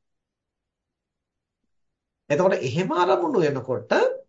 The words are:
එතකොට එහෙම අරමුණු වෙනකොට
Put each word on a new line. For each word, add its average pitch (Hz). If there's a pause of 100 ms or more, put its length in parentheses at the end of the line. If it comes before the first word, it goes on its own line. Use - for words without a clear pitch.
(2250)
එතකොට 185
එහෙම 151
අරමුණු 349
වෙනකොට 127 (360)